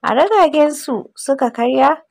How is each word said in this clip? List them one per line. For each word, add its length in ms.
A 120
rigagen 580
su 440
suka 340
karya 460